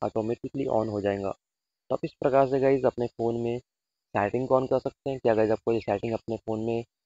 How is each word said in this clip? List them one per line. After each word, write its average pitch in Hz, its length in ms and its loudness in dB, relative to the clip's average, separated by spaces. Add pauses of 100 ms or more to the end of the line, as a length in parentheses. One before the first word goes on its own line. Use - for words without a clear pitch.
automatically 113 680 -4
on 110 180 2
हो 104 120 -4
जाएगा। 98 300 -2
तो - 640 -12
आप - 100 -4
इस - 160 -10
प्रकार 135 280 4
से 135 120 0
guys 135 240 4
अपने 120 240 0
phone 117 320 -2
में 117 180 -4
सेटिंग - 880 -4
को 131 120 4
on 131 100 -2
कर 131 100 2
सकते - 300 -6
हैं। 135 80 -6
क्या 117 160 2
guys 107 160 4
आपको 113 220 0
ये 113 80 0
सेटिंग 107 340 -2
अपने 110 240 -4
phone 110 260 -4
में 117 200 -2 (220)